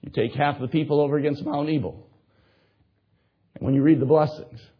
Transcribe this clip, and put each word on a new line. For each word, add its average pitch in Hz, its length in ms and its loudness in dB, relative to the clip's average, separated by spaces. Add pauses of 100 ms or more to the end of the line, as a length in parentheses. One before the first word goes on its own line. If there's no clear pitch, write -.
You - 80 -14
take 120 240 -2
half 143 240 0
the 135 100 -6
people 147 320 0
over 147 180 2
against 143 260 -2
Mount 147 240 -4
Ebal. 120 380 -4 (1500)
And - 120 -8
when 135 80 2
you 135 80 4
read 147 180 6
the 131 60 0
blessings - 540 0 (200)